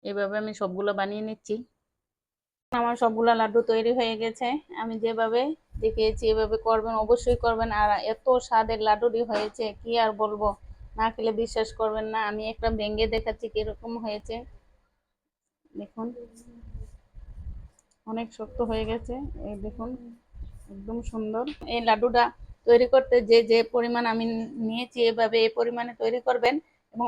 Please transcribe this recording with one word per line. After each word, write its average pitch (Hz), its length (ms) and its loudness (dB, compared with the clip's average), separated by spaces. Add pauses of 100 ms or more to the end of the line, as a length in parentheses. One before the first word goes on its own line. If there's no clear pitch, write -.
এভাবে 202 340 -4
আমি 214 160 -6
সবগুলো 196 400 -4
বানিয়ে 202 300 -4
নিচ্ছি। 214 300 -8 (1160)
আমার 240 240 0
সবগুলা 233 380 4
লাড্ডু 220 280 2
তৈরি 226 320 2
হয়ে 233 220 0
গেছে। 226 300 -4 (320)
আমি 226 200 -4
যেভাবে 226 420 0 (400)
দেখিয়েছি 220 460 0
এভাবে 220 320 2
করবেন, 226 380 0
অবশ্যই 240 460 2
করবেন। 226 300 0
আর 208 180 2 (200)
এত - 160 -4 (140)
স্বাদের 220 400 0
লাড্ডুটি 220 420 2
হয়েছে, 214 420 -2 (140)
কি 233 200 -8
আর 226 140 4
বলবো, 208 360 -2 (480)
না 220 140 0
খেলে 226 220 -2
বিশ্বাস 220 400 -2
করবেন 220 380 -2
না। 220 180 -4
আমি 214 200 -6
একটা 226 220 -4
ভেঙে 214 360 -2
দেখাচ্ছি 220 420 -4
কিরকম 214 500 -6
হয়েছে, 220 360 -8 (1400)
দেখুন 214 320 -12 (2000)
অনেক 226 260 -6
শক্ত - 300 -12
হয়ে 220 220 -2
গেছে। 226 300 -6 (320)
এই 208 160 -8
দেখুন 214 260 -10 (840)
একদম 196 320 -10
সুন্দর। 220 420 -4 (220)
এই 240 220 -2
লাড্ডুটা 226 360 4 (400)
তৈরি 240 220 8
করতে 262 360 6
যে, 226 200 8
যে 226 160 6 (140)
পরিমাণ 240 340 0
আমি 226 180 0 (440)
নিয়েছি, 240 300 -6 (120)
এভাবে 226 320 2
এই 220 140 4
পরিমাণে 240 420 -2
তৈরি 233 220 0
করবেন 247 340 2 (400)
এবং 233 140 0